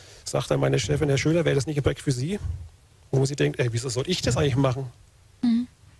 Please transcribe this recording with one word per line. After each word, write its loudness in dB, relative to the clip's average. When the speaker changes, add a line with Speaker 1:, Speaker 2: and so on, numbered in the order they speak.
Speaker 1:
sagt -2
dann 2
meine 2
Chefin, 0
„Herr 4
Schöler, 2
wäre 2
das 0
nicht -2
ein -2
Projekt 0
für 0
Sie?“ -2
Wo 2
sie -4
denkt, 0
„Ey, 0
wieso -4
soll -2
ich -2
das 2
eigentlich 2
machen?“ 0
Speaker 2:
Mhm. 2